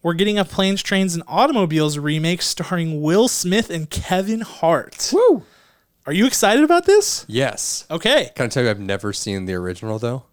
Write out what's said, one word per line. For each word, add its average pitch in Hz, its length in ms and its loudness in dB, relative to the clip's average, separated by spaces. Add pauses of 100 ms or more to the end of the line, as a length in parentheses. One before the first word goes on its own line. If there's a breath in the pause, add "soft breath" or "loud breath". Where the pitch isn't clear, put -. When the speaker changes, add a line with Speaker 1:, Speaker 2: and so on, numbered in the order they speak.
Speaker 1:
we're 170 120 -2
getting 208 240 2
a 202 60 2
Planes, 196 380 -2
Trains, 190 320 0
and 165 120 -4
Automobiles 160 720 2
remake 156 440 -2
starring 165 580 -4
Will 175 260 4
Smith 208 440 -2
and 160 180 -6
Kevin 196 540 -2
Hart. - 720 -2
Speaker 2:
Woo! 392 300 4 (600 soft breath)
Speaker 1:
Are 135 60 -6
you 196 140 2
excited 233 360 4
about 339 220 4
this? 403 420 2
Speaker 2:
Yes. - 640 -4
Speaker 1:
Okay. 214 460 0
Speaker 2:
Can 131 100 -2
I - 20 -6
tell 123 160 -2
you 120 60 2
I've 104 100 -2
never 98 340 -4
seen 98 320 -6
the 92 80 -4
original, 90 440 -6
though? 120 340 -6